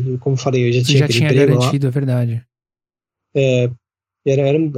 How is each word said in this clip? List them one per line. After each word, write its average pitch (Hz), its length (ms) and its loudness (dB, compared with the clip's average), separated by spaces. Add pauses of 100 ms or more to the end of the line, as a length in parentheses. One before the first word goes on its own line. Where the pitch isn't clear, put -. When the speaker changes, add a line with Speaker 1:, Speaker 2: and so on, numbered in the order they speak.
(200)
Speaker 1:
como 135 140 -2
eu 127 60 -4
falei, 127 280 0
eu 120 40 0
já 127 80 0
Speaker 2:
Você 123 60 -2
Speaker 1:
tinha 139 140 2
Speaker 2:
já 151 40 2
Speaker 1:
aquele 120 140 -2
Speaker 2:
tinha 151 120 2
Speaker 1:
emprego 139 220 4
lá. 123 60 2
Speaker 2:
garantido, 135 300 0
é - 20 -2
verdade. 123 560 -4 (880)
Speaker 1:
É, 131 300 2 (600)
era, 139 160 2
era, 139 160 0 (200)